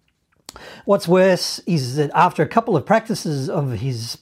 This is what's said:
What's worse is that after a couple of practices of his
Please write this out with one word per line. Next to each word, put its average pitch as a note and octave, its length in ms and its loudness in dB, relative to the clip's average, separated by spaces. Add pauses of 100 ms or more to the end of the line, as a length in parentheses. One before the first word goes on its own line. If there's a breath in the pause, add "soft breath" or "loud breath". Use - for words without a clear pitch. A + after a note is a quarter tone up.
(840 loud breath)
What's G3+ 240 2
worse F#3 520 2
is C3+ 360 -2
that D3 180 0
after E3+ 300 2
a D3 60 0
couple A3+ 260 0
of C#3+ 100 -2
practices F3 640 -2
of C#3+ 220 -4
his A#2 500 -6